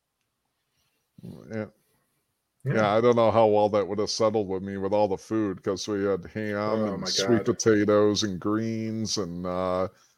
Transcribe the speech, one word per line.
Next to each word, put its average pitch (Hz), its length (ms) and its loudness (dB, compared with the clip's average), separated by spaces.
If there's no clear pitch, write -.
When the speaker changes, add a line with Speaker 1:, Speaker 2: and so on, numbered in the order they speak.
Speaker 1:
Yeah. 110 140 -6
Speaker 2:
Yeah. 131 80 -2
Speaker 1:
Yeah, 107 220 2
I 113 60 2
don't 120 140 6
know 113 160 4
how 110 160 6
well 104 220 4
that 98 180 0
would 101 120 -4
have 101 100 -2
settled 107 380 0
with 92 160 -4
me 98 140 -8
with 95 160 -4
all 104 140 2
the 95 100 -2
food, 107 460 -4
'cause 98 240 -4
we 101 160 -2
had 95 240 -2
ham 107 300 -6
Speaker 2:
Oh, 107 360 -2
Speaker 1:
and 92 80 -8
Speaker 2:
my 95 80 -8
Speaker 1:
sweet 104 280 2
Speaker 2:
God. 101 80 -2
Speaker 1:
potatoes 104 800 2
and 95 160 -4
greens 110 800 -4
and, 87 280 -6
uh, 92 420 -2